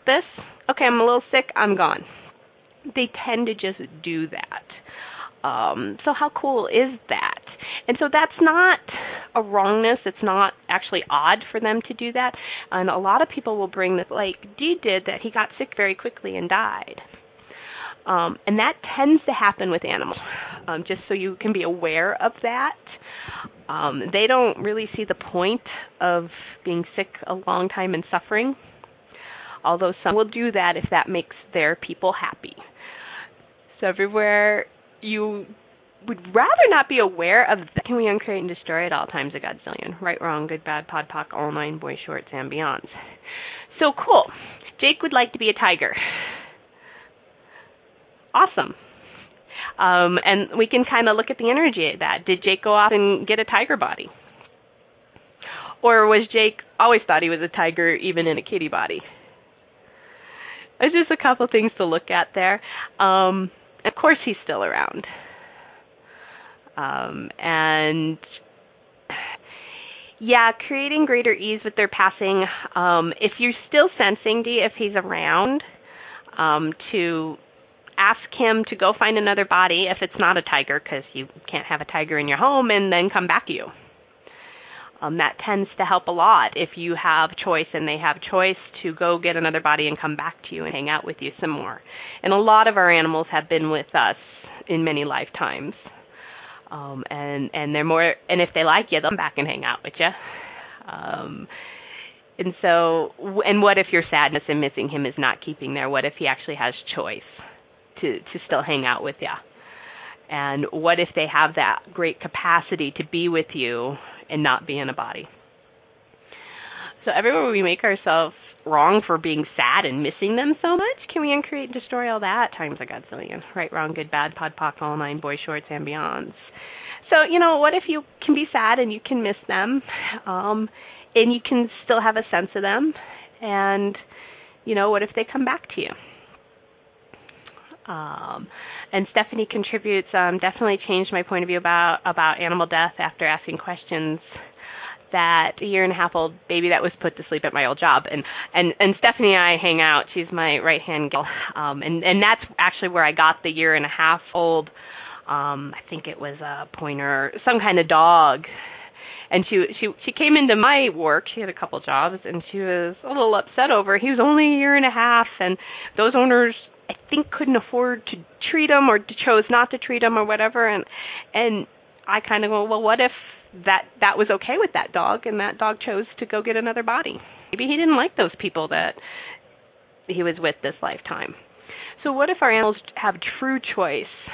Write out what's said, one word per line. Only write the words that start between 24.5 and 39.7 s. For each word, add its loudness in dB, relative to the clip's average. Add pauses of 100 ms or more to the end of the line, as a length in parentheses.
really -4
see -6
the -4
point -2 (400)
of 0 (360)
being -4 (100)
sick -6 (160)
a -6 (100)
long 0
time -4
and -4
suffering, -2 (1080)
although 0 (100)
some 2
will 4
do -4
that 2
if -6
that 2
makes -6 (180)
their 2
people -2
happy. -10 (1200)
So -2
everywhere 2 (340)
you -4 (600)
would -8 (140)
rather 6
not 6
be 0
aware 4
of 0 (160)
that. -4
Can -4
we 2
uncreate -2
and -6
destroy -4
at -4
all -2
times -6
a -10
godzillion? -12